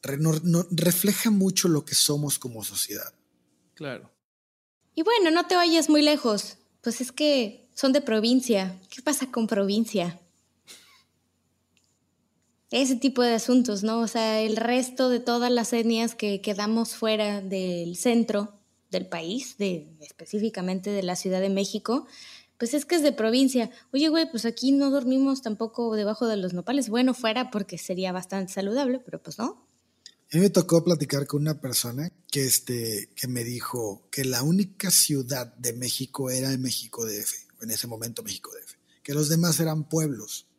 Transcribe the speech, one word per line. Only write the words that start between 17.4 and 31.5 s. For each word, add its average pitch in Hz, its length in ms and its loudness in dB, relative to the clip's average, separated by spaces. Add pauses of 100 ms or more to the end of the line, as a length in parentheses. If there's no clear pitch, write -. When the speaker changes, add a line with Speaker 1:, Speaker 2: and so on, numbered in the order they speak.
Speaker 3:
del 180 560 -4
centro 226 640 0 (300)
del 185 180 -4
país, 175 500 -8
de, 165 420 -4
específicamente 190 920 -6
de 202 120 -2
la 180 140 -2
Ciudad 185 240 -2
de 196 100 0
México, 202 560 -2 (520)
pues 233 160 -4
es 294 100 0
que - 100 -2
es 330 80 4
de 285 100 6
provincia. 247 580 2 (220)
Oye, 285 160 2
güey, 320 220 2
pues 226 140 -6
aquí 233 260 0
no 277 200 4
dormimos 262 520 2
tampoco 220 540 -4
debajo 214 320 0
de 220 80 0
los 180 180 -2
nopales. 226 340 -2
Bueno, 247 240 4
fuera 240 380 -2
porque 196 260 -6
sería 185 360 -4
bastante 185 400 -6
saludable, 247 480 -2
pero 165 200 -14
pues - 180 -16
no. 262 280 -8 (680)
Speaker 1:
A 156 40 2
mí 170 60 6
me 202 80 6
tocó 170 340 4
platicar 143 420 0
con 147 160 -2
una 151 180 -2